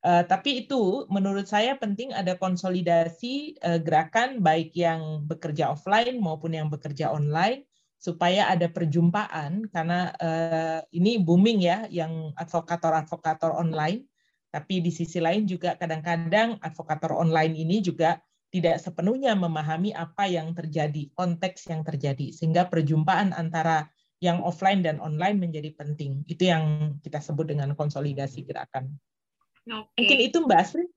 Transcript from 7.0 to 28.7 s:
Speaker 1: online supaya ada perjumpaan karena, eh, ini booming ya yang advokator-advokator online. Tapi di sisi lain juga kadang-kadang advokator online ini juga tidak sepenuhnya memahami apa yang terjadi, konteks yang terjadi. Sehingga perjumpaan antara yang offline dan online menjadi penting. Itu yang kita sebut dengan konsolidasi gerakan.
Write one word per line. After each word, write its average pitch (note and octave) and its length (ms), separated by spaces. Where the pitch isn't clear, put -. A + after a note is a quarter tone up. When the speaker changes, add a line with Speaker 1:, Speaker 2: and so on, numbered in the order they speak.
Speaker 1:
online E3 560
supaya F3+ 480
ada E3+ 160
perjumpaan E3+ 1040
karena, F3 480
eh, D#3+ 640
ini G#3 240
booming F#3 400
ya F3+ 320
yang D#3+ 400
advokator-advokator E3 1200
online. E3 560
Tapi F3 320
di E3+ 80
sisi E3+ 320
lain F#3+ 240
juga F3+ 320
kadang-kadang E3+ 880
advokator D#3 480
online D#3+ 400
ini E3 320
juga D#3 320
tidak E3+ 320
sepenuhnya A3 560
memahami D#3+ 560
apa E3+ 320
yang E3+ 320
terjadi, D3+ 560
konteks F3+ 560
yang D#3+ 160
terjadi. C#3+ 480
Sehingga E3 320
perjumpaan E3 720
antara D#3+ 480
yang F3 240
offline F#3+ 400
dan D#3 160
online D#3+ 400
menjadi D#3 400
penting. D3 480
Itu F3 240
yang D3+ 560
kita D3 160
sebut D3 320
dengan C#3+ 240
konsolidasi C#3 720
gerakan. C3+ 480